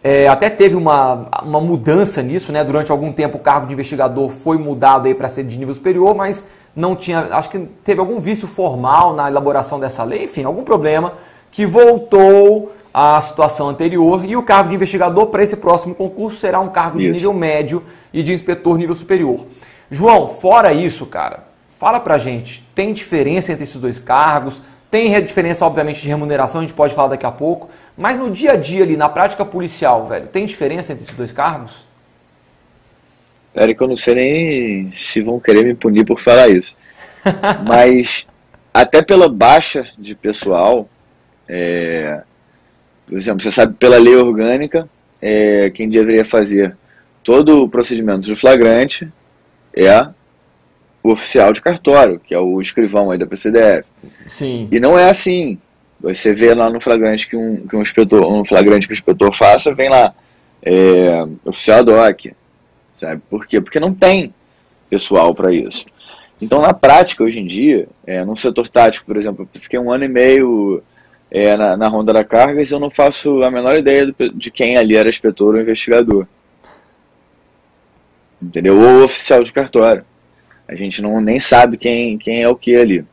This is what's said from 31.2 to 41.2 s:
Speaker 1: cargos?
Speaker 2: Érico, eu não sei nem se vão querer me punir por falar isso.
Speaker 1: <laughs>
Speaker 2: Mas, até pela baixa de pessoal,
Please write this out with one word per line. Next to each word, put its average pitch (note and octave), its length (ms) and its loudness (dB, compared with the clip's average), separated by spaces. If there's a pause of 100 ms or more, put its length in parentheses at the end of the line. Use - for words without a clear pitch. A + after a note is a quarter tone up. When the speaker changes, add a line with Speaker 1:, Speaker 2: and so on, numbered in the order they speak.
Speaker 1:
cargos? C#3+ 520 -8 (1700)
Speaker 2:
Érico, A2+ 300 0
eu C3 40 -2
não B2+ 80 -4
sei A#2+ 180 0
nem B2+ 840 -4
se - 240 -6
vão A#2 200 -6
querer A2 240 4
me B2 100 0
punir A2 300 0
por A#2 160 -2
falar B2 280 6
isso. F2+ 280 2 (420)
Speaker 1:
<laughs> G3 480 -4
Speaker 2:
Mas, B2 600 2 (460)
até C#3 300 4
pela F#3 260 4
baixa C3 580 2 (120)
de G#2 160 -18
pessoal, G#2 760 -2 (600)